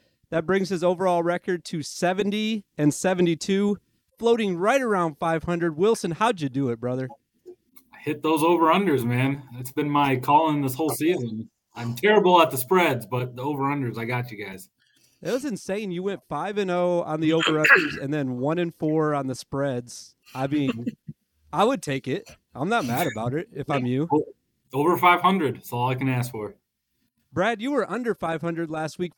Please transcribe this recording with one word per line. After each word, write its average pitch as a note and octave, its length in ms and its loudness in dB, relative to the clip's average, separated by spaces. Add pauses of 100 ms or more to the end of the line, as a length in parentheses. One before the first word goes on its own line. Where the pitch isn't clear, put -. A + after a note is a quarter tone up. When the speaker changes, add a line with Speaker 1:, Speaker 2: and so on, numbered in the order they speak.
(300)
Speaker 1:
That E3 160 -2
brings F#3 240 2
his F3 120 -2
overall F3 400 2
record F3 440 -2
to D#3+ 160 -4
seventy G3+ 840 -2 (140)
and D3 160 4
seventy-two, F#3+ 800 2 (420)
floating A3 380 2
right A3 240 2
around F#3 380 0
five E3 260 0
hundred. E3+ 320 -2
Wilson, G3 360 0
how'd G#3+ 280 0
you C#3+ 80 -2
do C3 220 -2
it, A#2 100 -4
brother? B2 300 -4 (840)
Speaker 2:
I - 100 -20
hit D3+ 200 -6
those D#3 200 2
over-unders, E3 600 4
man. C3 380 0 (160)
It's B2+ 140 -12
been D3 180 -2
my C#3+ 260 2
calling D3 460 2
this C3 120 -2
whole D#3 140 -2
season. C3 640 -2 (260)
I'm A#2+ 180 -6
terrible F#3 460 6
at D#3+ 100 4
the C3+ 60 -6
spreads, D3+ 480 2
but B2+ 320 -6
the B2 60 -10
over-unders, C3+ 560 -4
I A2+ 80 -6
got B2 240 -4
you G#2 120 -12
guys. F#2+ 280 -14 (520)
Speaker 1:
It E3 100 -6
was B3+ 120 -4
insane. G3+ 460 -6
You F3 120 -6
went G3 280 -6
five F3+ 260 -6
and G3 140 -2
oh F3+ 320 2
on D#3 180 -4
the D#3+ 140 2
over-unders D#3 640 2
and C#3 140 -4
then C3 240 -2
one D3 200 -2
and E3+ 160 -2
four D#3 400 0
on C#3 120 -4
the C3 80 -4
spreads. B2+ 800 -6 (200)
I C3 120 -4
mean, C3+ 500 -2 (560)
I E3+ 120 2
would A3+ 180 2
take C3+ 260 -4
it. C3+ 180 -4 (280)
I'm C#3+ 160 -4
not A3+ 160 0
mad C#3 200 0
about A#2+ 280 -4
it E3 180 -4
if D3 160 -10
I'm C#3 160 0
you. B2+ 240 0 (640)
Speaker 2:
Over D3+ 240 2
five F3 240 6
hundred. F3+ 360 2
That's - 180 -14
all B2 160 0
I B2+ 40 -2
can C3+ 140 -2
ask B2+ 240 -2
for. G#2 240 -8 (800)
Speaker 1:
Brad, G#3 260 0
you B3 100 -4
were C4 200 0
under A3+ 240 -4
five E3 260 -4
hundred E3+ 300 -4
last D#3 280 -6
week, F3+ 200 -4